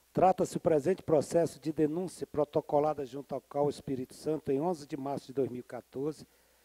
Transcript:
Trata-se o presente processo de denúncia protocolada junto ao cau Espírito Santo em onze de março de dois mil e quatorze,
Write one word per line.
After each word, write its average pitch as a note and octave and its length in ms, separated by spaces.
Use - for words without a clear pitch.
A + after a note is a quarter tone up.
Trata-se F3+ 440
o - 20
presente E3 420
processo D#3+ 560
de D#3+ 140
denúncia D#3 560
protocolada D3 760
junto C3 280
ao C3 60
cau C#3+ 300
Espírito B2+ 440
Santo D3 380
em C3+ 80
onze D#3 260
de D3+ 120
março C3+ 300
de C3 60
dois B2 160
mil B2 120
e - 20
quatorze, C3 640